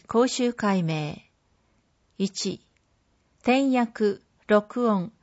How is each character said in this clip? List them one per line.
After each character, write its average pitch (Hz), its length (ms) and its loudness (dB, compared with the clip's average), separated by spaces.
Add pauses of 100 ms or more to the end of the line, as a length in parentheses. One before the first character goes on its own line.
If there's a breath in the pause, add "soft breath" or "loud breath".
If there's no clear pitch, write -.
講 240 220 2
習 247 240 0
会 196 300 0
名。 156 420 -4 (920)
一、 - 460 -6 (760)
点 269 300 2
訳、 226 480 0 (260)
録 214 420 2
音、 202 240 0 (100)